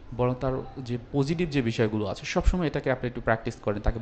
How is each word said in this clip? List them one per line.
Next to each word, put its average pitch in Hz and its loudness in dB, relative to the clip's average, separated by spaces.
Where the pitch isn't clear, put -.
বরং 123 2
তার 131 0
যে 120 -6
পজিটিভ 156 0
যে 139 2
বিষয়গুলো 110 2
আছে - -6
সবসময় 180 4
এটাকে 139 0
আপনি 127 -2
একটু 120 -6
প্র্যাকটিস 117 0
করেন, 107 -2
তাকে 117 2